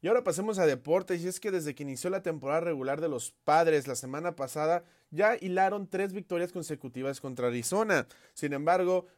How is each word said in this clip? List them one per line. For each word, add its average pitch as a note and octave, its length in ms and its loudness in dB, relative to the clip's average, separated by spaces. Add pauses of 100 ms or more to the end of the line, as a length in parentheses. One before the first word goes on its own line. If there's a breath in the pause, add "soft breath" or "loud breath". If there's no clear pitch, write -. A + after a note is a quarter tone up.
Y D#3 60 -4
ahora A#3 160 4
pasemos G#3+ 380 -2
a F3 60 6
deportes, E3 560 0
y F3 60 -4
es F#3 120 -8
que G#3+ 100 -4
desde D#3 240 -2
que - 80 -12
inició C#3 260 -6
la F#3+ 140 -2
temporada D#3 380 -2
regular D3 400 -2
de E3 80 -2
los B2+ 240 -4
Padres D#3 560 4
la B2+ 80 -4
semana D3+ 400 -6
pasada, D#3 480 0 (260 soft breath)
ya G#3 300 2
hilaron F#3+ 480 0
tres F#3+ 240 -2
victorias F3+ 400 -4
consecutivas C3+ 680 -6
contra B2 280 -2
Arizona. D#3+ 580 2 (260 loud breath)
Sin C#3+ 200 -4
embargo, F3+ 540 2 (120 loud breath)